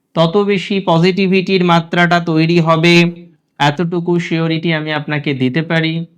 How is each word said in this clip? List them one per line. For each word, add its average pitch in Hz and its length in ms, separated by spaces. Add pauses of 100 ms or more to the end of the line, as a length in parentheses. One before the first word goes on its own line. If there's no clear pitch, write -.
(140)
তত 165 240
বেশি 196 480
পজিটিভিটির 185 800
মাত্রাটা 175 540
তৈরি 170 400
হবে, 170 680 (340)
এতটুকু 175 600
সিওরিটি 165 540
আমি 156 200
আপনাকে 147 400
দিতে 131 280
পারি 165 440 (120)